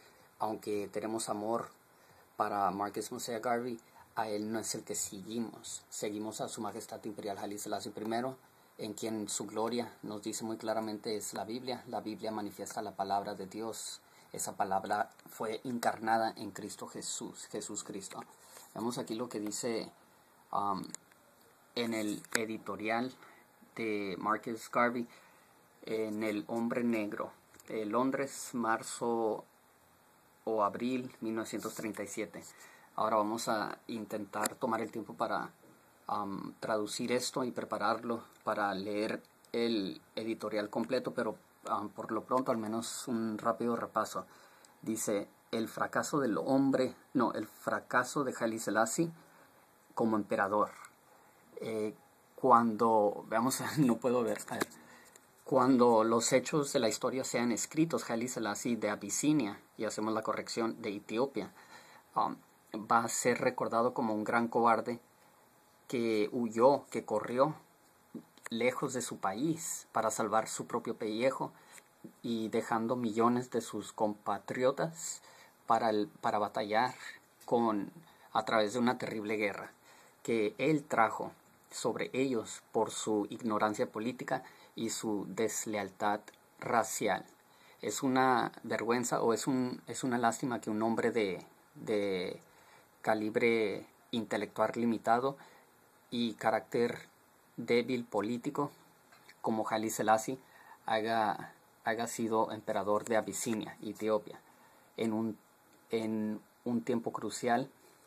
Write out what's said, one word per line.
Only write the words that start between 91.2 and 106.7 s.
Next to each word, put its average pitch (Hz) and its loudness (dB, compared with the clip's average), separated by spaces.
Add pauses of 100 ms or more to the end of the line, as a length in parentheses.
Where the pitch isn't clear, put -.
de 101 -2 (640)
calibre 110 2 (240)
intelectual 107 0
limitado 117 2 (760)
y 117 0
carácter 117 0 (480)
débil 120 2
político 104 -2 (720)
como 110 0
Haile 110 0
Selassie 113 2 (480)
haya, 110 2 (320)
haya 113 0
sido 113 2
emperador 104 0
de 113 2
Abisinia, 104 -2
Etiopía, 107 -2 (560)
en 113 0
un, 110 0 (540)
en 110 -2 (240)
un 120 0